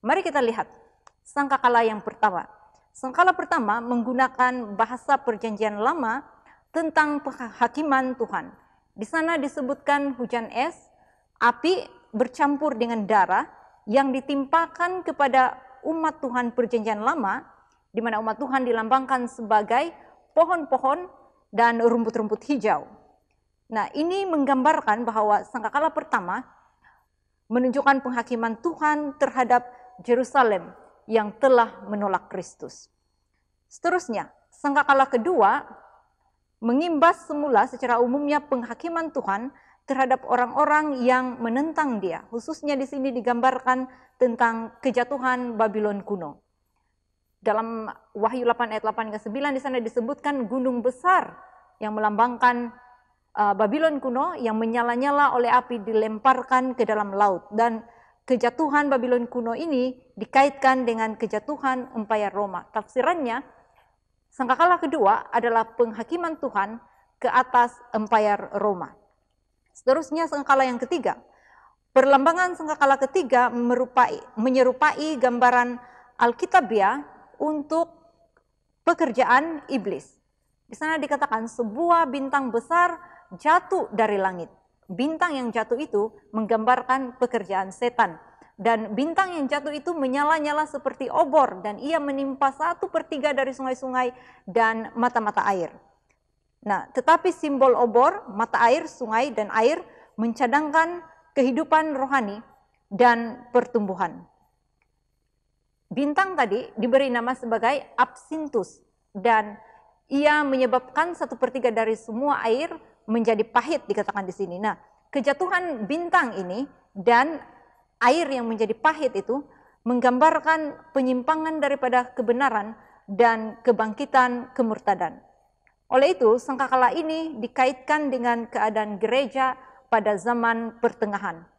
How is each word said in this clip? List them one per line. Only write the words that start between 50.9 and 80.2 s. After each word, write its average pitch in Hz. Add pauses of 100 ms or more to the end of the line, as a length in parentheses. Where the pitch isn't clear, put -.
yang 214
melambangkan, 240 (640)
uh, 202
Babylon 285
kuno 277
yang 226
menyala-nyala 240
oleh 240
api 247
dilemparkan 240
ke 226
dalam 208
laut. 196
Dan 226 (480)
kejatuhan 269
Babylon 247
kuno 233
ini 254 (160)
dikaitkan 269
dengan 220
kejatuhan 254
Empayar 208
Roma. 190
Tafsirannya, 254 (880)
sangkakala 320
kedua 254
adalah 226
penghakiman 240
Tuhan 214 (400)
ke -
atas 240 (160)
Empayar 214
Roma. 196 (800)
Seterusnya, 311
sangkakala 269
yang 240
ketiga. 247 (720)
Perlambangan 285
sangkakala 294
ketiga 262
merupai, 247 (160)
menyerupai 262
gambaran 247 (400)
Alkitabiah 240 (400)
untuk 311 (960)
pekerjaan 285
iblis. 190 (480)